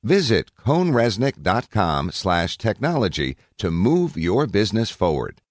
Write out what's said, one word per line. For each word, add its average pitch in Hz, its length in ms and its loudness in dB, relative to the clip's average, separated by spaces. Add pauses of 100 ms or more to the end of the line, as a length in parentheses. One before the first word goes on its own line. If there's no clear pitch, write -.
Visit 117 540 2
cohn 170 360 0
resnick 120 500 0
dot 92 300 -2
com 82 400 0
slash 87 480 -2
technology 107 760 -2 (220)
to 87 140 -4
move 143 440 0
your 92 300 0
business 104 460 -2
forward. 71 600 -4